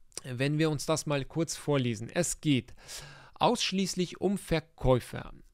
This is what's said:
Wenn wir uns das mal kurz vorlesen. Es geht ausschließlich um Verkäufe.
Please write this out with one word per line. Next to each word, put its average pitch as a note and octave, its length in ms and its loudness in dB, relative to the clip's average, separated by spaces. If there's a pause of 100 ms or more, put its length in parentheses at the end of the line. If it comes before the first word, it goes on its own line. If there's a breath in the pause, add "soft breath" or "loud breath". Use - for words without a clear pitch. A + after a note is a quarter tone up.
(220)
Wenn C3+ 360 0
wir D#3+ 120 2
uns C#3+ 160 -2
das D#3 180 0
mal C#3+ 220 0
kurz D#3+ 280 -2
vorlesen. A#2+ 540 0
Es - 320 -2
geht C#3 340 2 (600 loud breath)
ausschließlich F#3 880 0
um F#3+ 160 2
Verkäufe. - 920 0 (240)